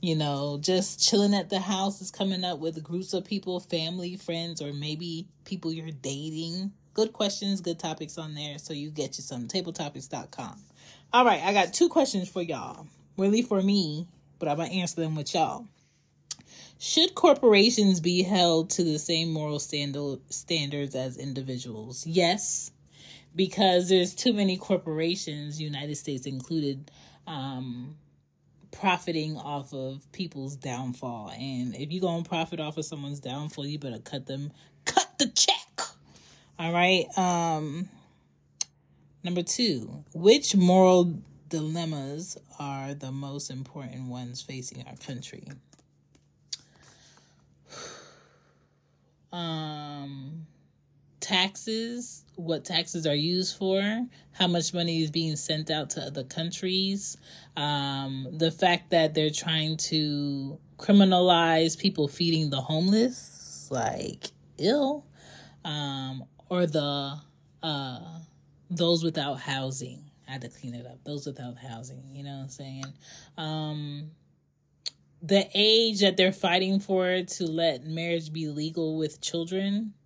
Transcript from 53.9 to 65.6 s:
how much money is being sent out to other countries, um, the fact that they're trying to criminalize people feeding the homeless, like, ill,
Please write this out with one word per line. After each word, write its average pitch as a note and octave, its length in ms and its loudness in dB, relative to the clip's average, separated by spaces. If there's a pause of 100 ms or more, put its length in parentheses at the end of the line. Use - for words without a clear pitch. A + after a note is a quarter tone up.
how F#3 160 2
much E3+ 240 2
money E3+ 300 0
is D#3 80 0
being D#3+ 280 -2
sent D#3 340 -2
out D3+ 200 -2
to D#3 100 -6
other C#3 220 -8
countries, F#3+ 920 -2 (400)
um, C#3 760 -2
the D#3+ 200 2
fact F3 400 2
that D#3+ 240 4
they're D#3 160 2
trying D#3 460 -2
to C#3+ 840 -2 (180)
criminalize F3+ 960 8
people D#3+ 320 0
feeding D#3+ 440 2
the C3+ 100 -4
homeless, G3+ 1120 0
like, - 580 -4 (300)
ill, C#4 460 2 (600)